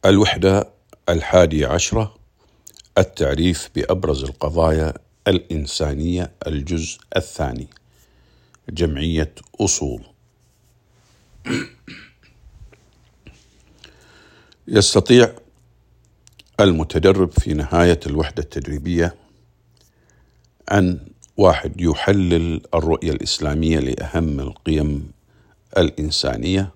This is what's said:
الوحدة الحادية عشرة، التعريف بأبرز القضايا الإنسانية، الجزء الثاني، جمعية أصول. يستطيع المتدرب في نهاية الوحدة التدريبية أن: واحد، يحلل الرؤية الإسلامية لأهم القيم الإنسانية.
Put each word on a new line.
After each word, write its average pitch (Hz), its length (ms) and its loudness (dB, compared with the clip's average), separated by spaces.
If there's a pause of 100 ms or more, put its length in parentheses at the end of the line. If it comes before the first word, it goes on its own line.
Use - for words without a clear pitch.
الوحدة 98 640 4 (400)
الحادية 82 580 2
عشرة، 101 480 -2 (840)
التعريف 80 760 0
بأبرز 71 500 -2
القضايا 78 720 0 (340)
الإنسانية، 80 1040 -4 (140)
الجزء 78 520 -6 (180)
الثاني، 64 520 -6 (1000)
جمعية 78 640 -2 (260)
أصول. 71 420 -4 (4000)
يستطيع 113 640 4 (1300)
المتدرب 87 680 4
في - 240 -2
نهاية 82 520 2
الوحدة 76 360 -4
التدريبية 78 720 -4 (1600)
أن: 90 260 2 (380)
واحد، 85 440 4
يحلل 85 800 0 (140)
الرؤية 80 360 0
الإسلامية 78 680 -2
لأهم 73 640 -4
القيم 73 720 -4 (640)
الإنسانية. 80 1000 -2